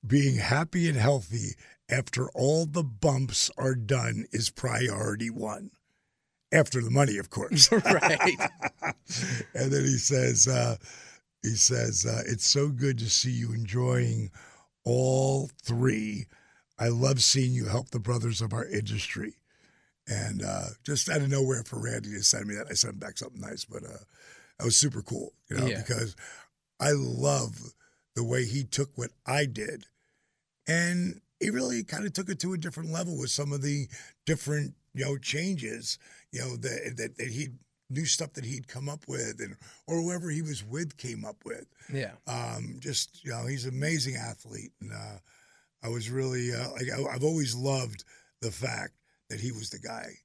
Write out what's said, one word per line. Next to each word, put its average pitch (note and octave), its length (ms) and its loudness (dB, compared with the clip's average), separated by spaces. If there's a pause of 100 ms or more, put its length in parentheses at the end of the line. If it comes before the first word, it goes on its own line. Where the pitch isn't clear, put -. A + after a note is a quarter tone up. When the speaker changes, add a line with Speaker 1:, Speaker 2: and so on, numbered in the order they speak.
Speaker 1:
Being C3+ 300 6
happy D#3+ 520 2
and D3 100 2
healthy A#2 560 2 (340)
after B2+ 420 -2
all D3+ 360 4
the D#3 180 0
bumps C3 720 2
are C3 160 2
done A#2 580 0
is A2+ 180 0
priority A2+ 800 -2
one." G#2+ 400 -6 (840)
After C#3 300 4
the A2+ 80 0
money, C3 280 6
of - 120 -6
course. - 420 6
<laughs> - 0 -
Speaker 2:
Right. F#3+ 720 6
Speaker 1:
<laughs> - 40 2 (1040)
And C3+ 180 2
then C#3 120 4
he F2+ 140 2
says, B2+ 480 4
uh, A#2+ 300 2 (680)
he G#2+ 80 -2
says, A2+ 560 2
uh, A2+ 200 0
"It's A2+ 200 0
so C#3+ 220 4
good C3 300 0
to A2+ 120 -2
see - 220 2
you A#2 200 -2
enjoying A#2 800 0 (540)
all C3 680 4 (120)
three. A2 640 0 (520)
I A#2 100 2
love B2 340 4
seeing C3 300 6
you A#2+ 140 0
help G#2+ 240 -2
the B2 80 -2
brothers A2+ 420 -2
of A2+ 120 -2
our A2+ 120 -2
industry." - 720 -4 (680)
And, G2+ 360 -2
uh, G1+ 240 -4 (180)
just D3 240 0
out D#3 140 2
of C#3 60 2
nowhere C3 360 2
for A2+ 160 -8
Randy A2+ 300 -4
to G2+ 120 -6
send - 240 4
me G#2 100 -4
that, G#2 140 -6
I - 40 -6
sent - 200 2
him - 60 -12
back - 180 -10
something - 220 -10
nice, - 240 -8
but, - 200 -12
uh, - 140 -14 (600)
that - 60 -8
was A#2 120 4
super - 260 4
cool, - 320 -6 (140)
you - 80 -4
know, C3 100 2
Speaker 2:
Yeah. A2 160 0
Speaker 1:
because A2+ 340 -4 (640)
I C#3+ 120 4
love B2+ 800 0 (440)
the A#2+ 80 -2
way B2 200 0
he B2+ 200 -2
took C#3 320 -2
what A#2+ 140 -6 (160)
I C#3+ 200 2
did, C#3 400 -8 (800)
and F3 540 0 (180)
he - 120 0
really B3 340 0
kinda G#3 260 -6
took F#3 180 -4
it F#3+ 120 -4
to F#3 120 -2
a F3+ 60 -2
different D#3+ 320 -8
level E3+ 280 -4
with B2+ 120 -4
some C#3+ 220 -2
of C#3 100 -4
the C#3+ 260 -2 (380)
different, D3 480 -2 (200)
you C3 100 -2
know, C#3 120 -2
changes, C3+ 840 -4 (340)
you B2 80 -6
know, B2+ 160 -6
that, B2 400 -6
that, A2+ 200 -6
that - 120 -6
he, C3 220 -6 (380)
new C#3+ 180 -4
stuff D3 280 0
that C3 100 -10
he'd B2+ 240 -8
come C#3 200 -8
up D3 180 -10
with, B2+ 340 -6
and, - 160 -10 (300)
or E3 140 -2
whoever F3 300 -4
he D3+ 120 -2
was D3 220 -6
with C#3+ 320 -8
came A2 280 -10
up G#2+ 200 -14
with. - 220 -10 (260)
Speaker 2:
Yeah. B2+ 200 -4 (140)
Speaker 1:
Um, A#2 540 -6
just, - 440 -6
you C#3 60 -8
know, A#2 160 -6
he's C3 180 -4
an B2+ 100 -6
amazing C#3 420 -2
athlete, A2 640 -12
and, G#2 120 -12
uh, G#2+ 260 -12 (640)
I A2+ 60 -8
was A2+ 220 -6
really, B2+ 420 -2
uh, A#2 200 -6
like, B2+ 180 -6
I, C3 240 -4
I've B2+ 100 -4
always D3+ 300 2
loved B2 500 -2 (360)
the A#2 100 -4
fact G#2+ 440 -6 (360)
that G#2+ 100 -8
he A#2+ 120 -4
was A2 180 -10
the - 80 -14
guy A2+ 460 -12